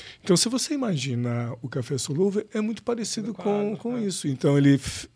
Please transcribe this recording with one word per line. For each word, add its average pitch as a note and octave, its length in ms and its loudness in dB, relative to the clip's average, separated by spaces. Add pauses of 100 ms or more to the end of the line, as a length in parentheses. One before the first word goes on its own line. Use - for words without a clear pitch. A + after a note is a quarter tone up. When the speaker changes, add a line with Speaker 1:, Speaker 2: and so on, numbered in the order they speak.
(240)
Speaker 1:
Então, F3+ 120 4
se E3+ 120 4
você B3 260 -2
imaginar B2 840 -2
o - 80 -8
café B2+ 300 -4
solúvel, F#3+ 560 0
é G#3+ 80 -2
muito G#3+ 200 -4
parecido A#3 520 -4
Speaker 2:
Com - 80 -14
a - 20 -2
Speaker 1:
com, G#3 160 2
Speaker 2:
água, G#3 160 0
Speaker 1:
com A#3+ 220 -4
Speaker 2:
é. A3+ 60 -2
Speaker 1:
isso. F#3 220 -2
Então, C#3+ 300 2
ele C#3 200 8
f-, - 400 -4